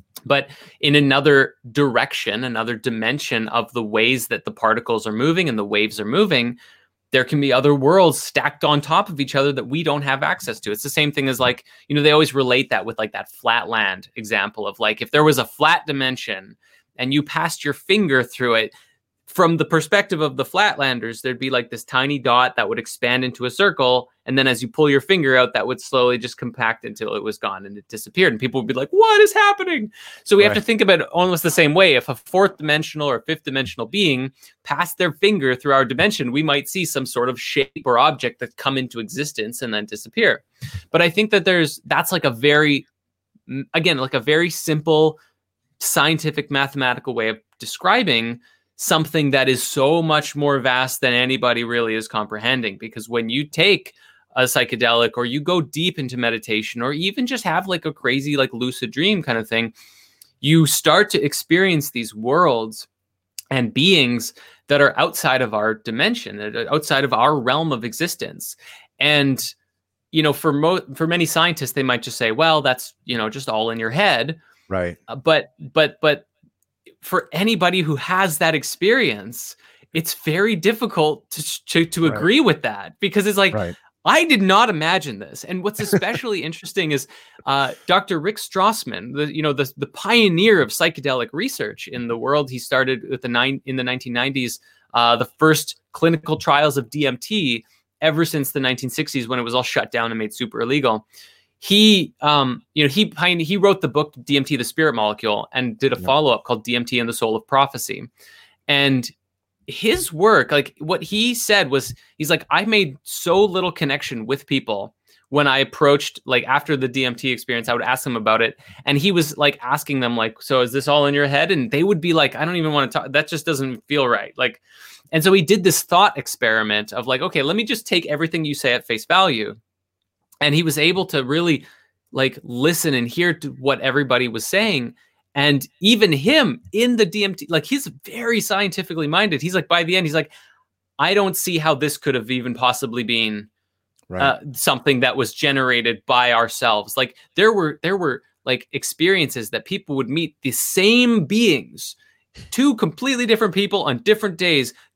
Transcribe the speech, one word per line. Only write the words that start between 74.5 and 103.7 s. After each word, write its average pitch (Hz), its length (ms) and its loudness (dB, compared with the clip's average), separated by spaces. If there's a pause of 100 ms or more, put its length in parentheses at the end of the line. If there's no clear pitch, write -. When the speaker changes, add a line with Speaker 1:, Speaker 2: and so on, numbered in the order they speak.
Speaker 2:
Right. 90 300 -4 (100)
Speaker 1:
Uh, 117 80 -12
but, 151 420 0
but, 147 420 -2
but 147 280 0 (720)
for - 320 -4
anybody 185 480 0
who 156 160 -2
has 185 420 -2
that 160 160 2
experience, 143 1040 -2 (380)
it's 160 200 -4
very 196 420 0
difficult 175 760 0
to, - 360 -10
to, 170 200 2
to 165 220 0
Speaker 2:
Right. 127 60 0
Speaker 1:
agree 180 260 4
with 214 220 2
that 101 380 -8
because 202 260 0
it's 202 120 0
like, 190 160 2
Speaker 2:
Right. 90 200 -4 (300)
Speaker 1:
I 285 200 4
did 269 180 2
not 196 260 4
imagine 156 520 -2
this. 85 240 -16
And 180 180 -8
what's 208 180 -6
Speaker 2:
<laughs> 208 120 -4
Speaker 1:
especially 208 500 -2
interesting 160 500 -6
is, 135 140 -2 (400)
uh, 139 280 0 (120)
Doctor 185 320 0
Rick 190 180 -4
Strassman, 135 800 -4
the, 147 200 -4
you 156 80 -4
know, 151 100 0
the, 139 240 -2
the 139 100 -8
pioneer 202 720 4
of 117 100 0
psychedelic 135 600 -2
research 139 560 -8
in 120 200 -8
the 117 100 -4
world. 135 320 0
He 127 80 -10
started 131 500 -2
with 131 140 -6
the 127 60 -8
nine-, 123 360 0
in 131 120 -6
the 127 80 -4
nineteen 127 280 -6
nineties, 127 480 -4 (320)
uh, 117 240 4
the 117 100 -2 (120)
first 156 420 2 (120)
clinical 160 440 0
trials 147 400 2
of 120 140 -4
D 147 160 -2
M 127 100 -2
T 139 480 -4 (360)
ever 160 240 2
since 151 280 -4
the 147 80 -4
nineteen 127 300 -2
sixties 131 380 -4
when 127 100 -4
it 120 40 -2
was 117 120 -6
all 127 80 2
shut - 300 -4
down 117 180 -2
and 113 80 -6
made 107 160 -6
super 117 260 -8
illegal. 120 460 0 (540)
He, 208 600 4
um, 139 420 0 (120)
you 151 100 4
know, 143 40 4
he 202 180 2
pioneered, 170 420 -2
he 196 80 -2
wrote 196 240 2